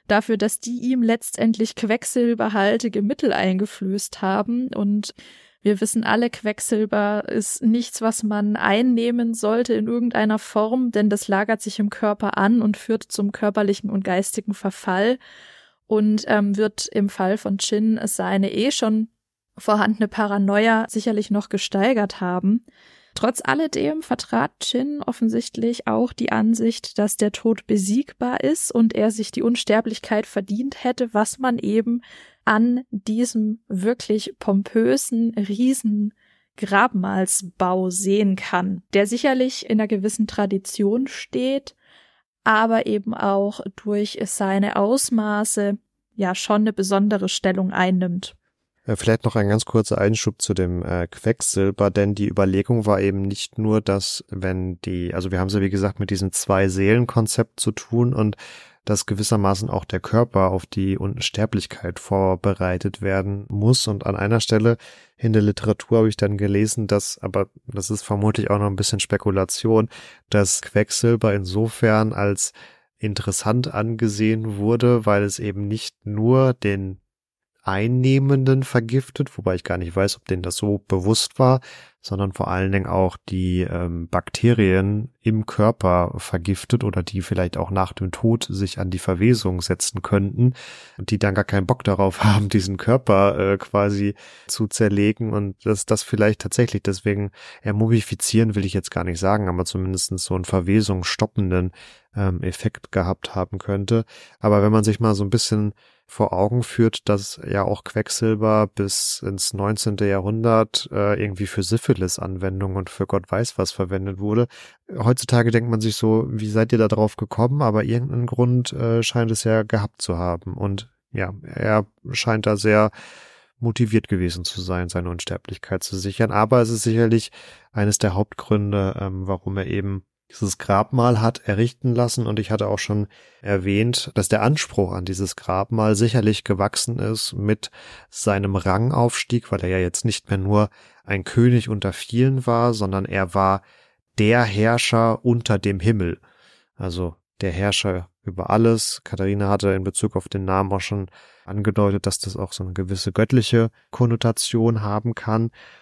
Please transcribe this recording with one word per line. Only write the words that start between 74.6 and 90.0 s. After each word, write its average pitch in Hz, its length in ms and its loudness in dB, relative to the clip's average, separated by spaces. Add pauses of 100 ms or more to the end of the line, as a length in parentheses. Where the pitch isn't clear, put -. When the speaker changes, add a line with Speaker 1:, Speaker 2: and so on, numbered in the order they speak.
Speaker 2:
weil 104 180 4
es 101 160 -4
eben 101 280 -4
nicht - 380 -8
nur 120 480 4
den 98 480 -4 (640)
Einnehmenden 131 1000 2
vergiftet, 127 760 -2
wobei 95 180 -2
ich 90 100 -6
gar 90 120 -2
nicht 87 160 -6
weiß, 98 220 0
ob - 100 -20
denen 90 180 -4
das 87 120 -6
so 104 220 0 (100)
bewusst 98 500 0
war, 131 220 6 (400)
sondern 98 320 -4
vor - 160 -4
allen 95 240 0
Dingen 98 140 0
auch 90 320 0 (100)
die, 92 420 0
ähm, 87 380 -4
Bakterien 104 1040 2 (100)
im 110 260 0
Körper 92 680 2
vergiftet 95 680 -2
oder 98 180 -2
die - 180 -6
vielleicht 90 360 -2
auch 87 120 -4
nach 95 220 -2
dem 92 200 -6
Tod 113 380 0
sich 95 300 -4
an 95 100 -4
die 90 100 -4
Verwesung 95 640 2
setzen - 400 -4